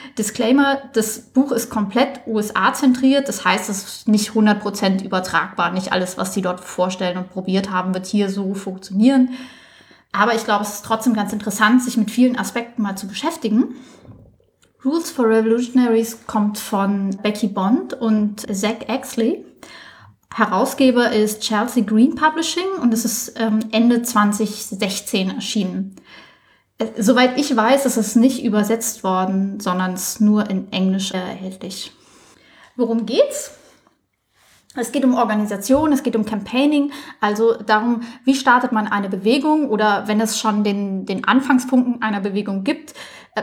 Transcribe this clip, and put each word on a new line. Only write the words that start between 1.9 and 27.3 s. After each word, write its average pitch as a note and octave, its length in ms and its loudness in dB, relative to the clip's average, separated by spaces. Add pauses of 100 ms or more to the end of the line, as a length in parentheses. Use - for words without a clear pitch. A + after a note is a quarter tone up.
U A3 100 -2
S G#3 180 -2
A-zentriert. C4 720 2
Das - 180 -4
heißt, F#3+ 240 0
es G3 140 -6
ist - 240 -16
nicht G#3+ 260 2
hundert G#3+ 260 4
Prozent G3 440 -2
übertragbar. F3+ 680 -2
Nicht F#3 200 -4
alles, F3+ 260 -4
was F#3+ 160 -4
sie G3 80 -2
dort F3+ 180 -2
vorstellen F#3 580 -4
und F3+ 140 -8
probiert F#3+ 400 -2
haben, F#3 220 -2
wird F#3 140 -6
hier G3+ 220 0
so G3 260 -4
funktionieren. B3 720 2 (840)
Aber A3 240 2
ich A3+ 80 -4
glaube, G#3 200 0
es - 120 -8
ist - 100 -14
trotzdem A3+ 280 0
ganz G#3 200 -2
interessant, A#3+ 500 2
sich - 140 -4
mit G#3+ 120 2
vielen B3 280 4
Aspekten A3+ 440 -6
mal G3 140 -4
zu F#3+ 120 -10
beschäftigen. A#3 680 -2 (1080)
Rules D#4+ 280 -2
for B3 140 0
Revolutionaries A3+ 1000 2
kommt G#3 320 -2
von G3 640 -2
Becky G#3 260 -2
Bond G3+ 460 0
und G#3+ 480 0 (140)
Zach G#3 320 -4
Exley. B3 580 -4 (880)
Herausgeber A#3+ 800 2
ist G#3+ 300 0
Chelsea A3+ 420 0
Green A3 320 4
Publishing D#4+ 540 0 (120)
und A#3+ 100 4
es A3 140 0
ist, - 340 -6
ähm, A3 200 0 (120)
Ende A#3 300 4
zwanzig G#3 640 0
sechzehn G3 640 -4
erschienen. F#3+ 680 -4 (800)
Äh, A3+ 240 -6
soweit B3 380 4